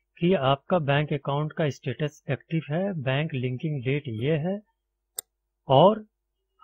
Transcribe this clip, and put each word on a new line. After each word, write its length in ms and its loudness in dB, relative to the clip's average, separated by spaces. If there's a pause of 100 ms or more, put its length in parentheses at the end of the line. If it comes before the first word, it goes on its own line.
(180)
कि 160 2
आपका 440 2
bank 340 0
account 400 -4
का 180 -2
status 600 -6
active 400 -4
है, 220 -2 (100)
bank 320 -2
linking 500 -4
date 240 -2
ये 280 -2
है 240 -2 (1080)
और 360 6 (600)